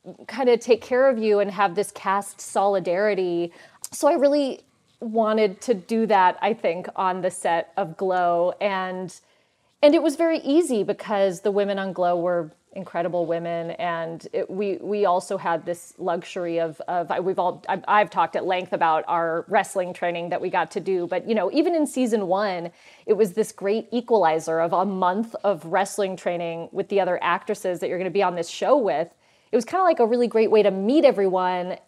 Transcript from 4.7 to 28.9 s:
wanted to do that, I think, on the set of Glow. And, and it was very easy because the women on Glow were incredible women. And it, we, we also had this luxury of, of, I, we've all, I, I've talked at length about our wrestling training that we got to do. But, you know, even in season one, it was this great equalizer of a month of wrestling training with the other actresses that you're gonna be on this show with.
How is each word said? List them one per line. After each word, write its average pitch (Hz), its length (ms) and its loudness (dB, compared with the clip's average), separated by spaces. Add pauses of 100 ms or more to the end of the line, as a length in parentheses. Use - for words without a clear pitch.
wanted 214 600 0
to 240 140 0
do 226 320 -2
that, 185 360 4
I 208 120 2
think, 180 420 -2
on 185 260 -2
the 185 80 0
set 170 460 -2
of 170 220 -4
Glow. 180 640 0
And, 185 520 -4 (680)
and 294 120 8
it 330 80 4
was 302 140 0
very 330 240 2
easy 269 440 2
because 196 580 -2
the 208 100 0
women 196 260 0
on 196 140 -6
Glow 175 260 0
were 170 340 -2 (200)
incredible 175 540 -4
women. 170 460 -4
And 165 600 -6
it, - 180 -2
we, 190 280 -4
we 202 260 -2
also 185 340 2
had 170 280 -2
this 170 320 -10
luxury 175 640 -4
of, 165 280 -4
of, 175 240 -2
I, 180 80 -2
we've 185 180 -2
all, 175 300 -2
I, 190 180 -2
I've 208 240 4
talked 170 280 -2
at 135 80 -4
length 180 260 -2
about 160 380 2
our 165 400 0
wrestling 185 440 0
training 175 360 -4
that 175 100 -2
we 180 100 -4
got 170 220 -2
to 208 80 -4
do. 175 260 -2
But, 175 220 -4
you 220 80 0
know, 196 160 0
even 330 240 2
in 302 100 2
season 220 420 -2
one, 180 440 -2 (340)
it 214 80 4
was 196 200 2
this 214 180 -2
great 208 400 -4
equalizer 165 680 2
of 170 100 0
a 185 140 2
month 190 580 -2
of 180 220 0
wrestling 190 500 -2
training 170 560 -6
with 185 160 -4
the 196 140 0
other 180 200 0
actresses 180 600 -2
that 160 80 -4
you're 175 100 -4
gonna 185 100 -2
be 202 140 0
on 180 120 0
this 170 140 -4
show 202 280 2
with. 170 320 0 (420)